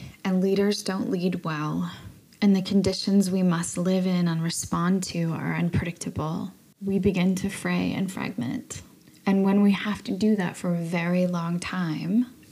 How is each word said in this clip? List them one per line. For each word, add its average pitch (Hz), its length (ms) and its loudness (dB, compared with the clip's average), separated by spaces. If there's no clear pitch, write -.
and 185 160 2
leaders 202 420 2
don't 190 260 -4
lead 180 360 -2
well, 160 440 -4
and 202 120 6
the 190 80 2
conditions 190 720 2
we 190 100 0
must 170 360 0
live 185 280 2
in 180 220 2
and 165 160 0
respond 175 600 0
to 165 280 -2
are 160 240 -2
unpredictable, 170 960 -2
we 196 140 0
begin 185 360 2
to 190 140 -4
fray 180 440 -2
and 185 180 -2
fragment. - 720 -6
And 196 200 4
when 196 160 4
we 202 100 6
have 196 320 -2
to - 80 -6
do 208 240 2
that 185 220 -4
for 175 180 -2
a 170 40 -2
very 175 460 0
long 175 360 -2
time, 175 640 -2